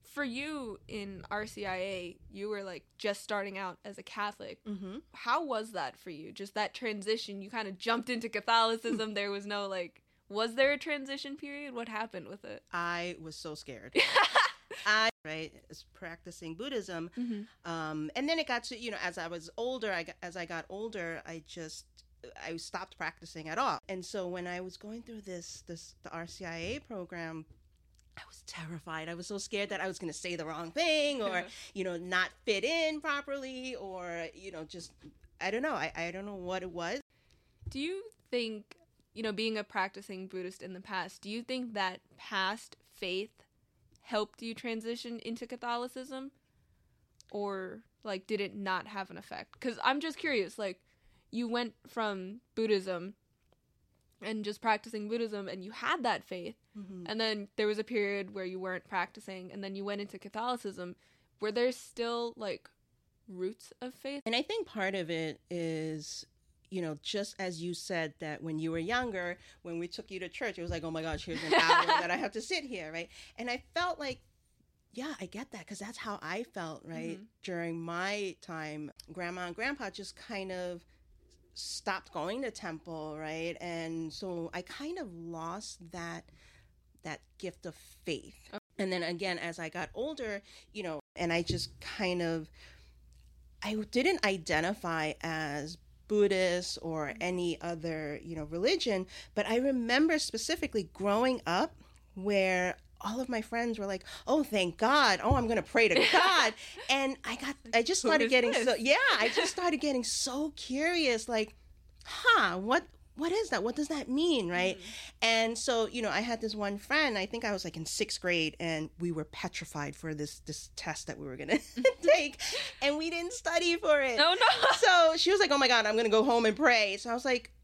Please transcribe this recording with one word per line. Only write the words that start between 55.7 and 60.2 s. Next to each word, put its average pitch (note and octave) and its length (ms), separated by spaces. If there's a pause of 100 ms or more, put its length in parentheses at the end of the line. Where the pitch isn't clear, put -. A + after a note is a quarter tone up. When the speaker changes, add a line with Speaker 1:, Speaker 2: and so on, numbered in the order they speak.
Speaker 1:
had C4+ 320
that A3 200
faith, F#3 320 (220)
Speaker 2:
Mm-hmm. F#3+ 300
Speaker 1:
and A3 140
then G#3+ 340
there G#3+ 120
was G#3 120
a A3 60
period G3+ 480
where G3 120
you F#3 140
weren't F#3 280
practicing, F#3 640
and G3 120
then G3 120
you G3 100
went G3+ 160
into G3+ 180